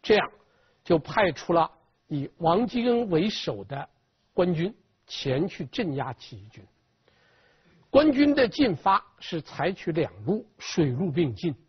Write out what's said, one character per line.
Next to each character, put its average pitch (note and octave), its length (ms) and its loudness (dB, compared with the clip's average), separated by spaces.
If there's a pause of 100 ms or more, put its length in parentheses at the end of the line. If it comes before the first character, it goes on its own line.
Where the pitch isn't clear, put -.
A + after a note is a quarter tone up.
这 G#3+ 140 4
样 E3 160 0 (500)
就 E3+ 160 2
派 G3 320 0
出 - 220 -6
了 E3 180 4 (380)
以 D3 200 -6 (100)
王 F3 280 2
继 A#3 180 -4
恩 A#3+ 240 0
为 F3+ 220 2
首 A2+ 320 -8
的 C3+ 260 -12 (440)
官 F3+ 200 2
军 E3+ 220 -2 (320)
前 C#3+ 400 -2
去 - 200 -10
镇 E3+ 280 -4
压 C3 180 -6
起 - 240 -18
义 G2+ 120 -20
军。 G2+ 160 -20 (1200)
官 D4+ 220 6
军 C#4+ 240 4
的 C4 140 4
进 B3 260 2
发 F#3+ 260 2 (200)
是 E3 200 -8
采 D#3+ 320 -4
取 F3+ 200 -6
两 D#3 200 -2 (120)
路， F#3+ 200 -2 (140)
水 - 280 0
路 C#3 260 -2
并 C#3+ 240 0
进。 D#3 180 -4 (140)